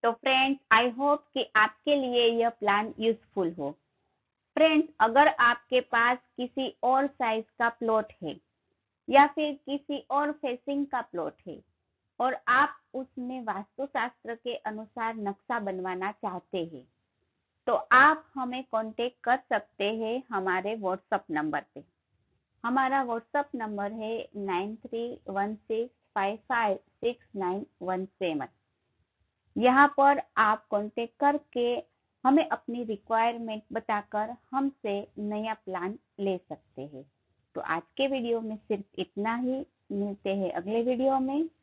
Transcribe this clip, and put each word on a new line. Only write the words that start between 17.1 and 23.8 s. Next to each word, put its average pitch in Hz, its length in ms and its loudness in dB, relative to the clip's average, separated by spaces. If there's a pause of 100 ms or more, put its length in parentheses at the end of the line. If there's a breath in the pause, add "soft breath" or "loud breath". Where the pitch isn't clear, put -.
तो 240 60 2 (180)
आप 294 320 8 (120)
हमें 254 280 -6
contact 226 600 -4
कर 247 140 2 (120)
सकते 202 360 -4 (100)
हैं 226 340 -4
हमारे 190 480 -2
WhatsApp 190 540 -4
number 151 320 -2 (100)
पे। 143 100 -18 (800)
हमारा 262 420 2
WhatsApp 247 500 -4
नंबर 208 380 -4